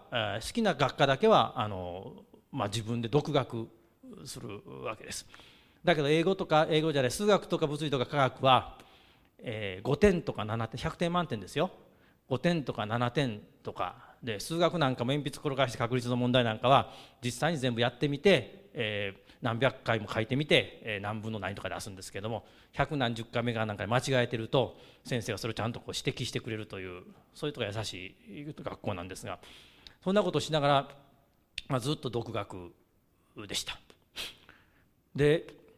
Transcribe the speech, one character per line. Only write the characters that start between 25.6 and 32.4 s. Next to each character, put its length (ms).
ん 60
と 60
こ 120
う 40
指 240
摘 60
し 60
て 80
く 100
れ 80
る 80
と 140
い 180
う、 60
そ 140
う 20
い 20
う 20
と 80
こ 60
優 160
し 320
い 300
学 220
校 140
な 100
ん 60
で 60
す 100
が、 140
そ 80
ん 40
な 80
こ 80
と 60
を 40
し 100
な 100
が 60
ら、 200
ま 100
あ、 20
ず 120
っ 60
と 120
独 220
学 420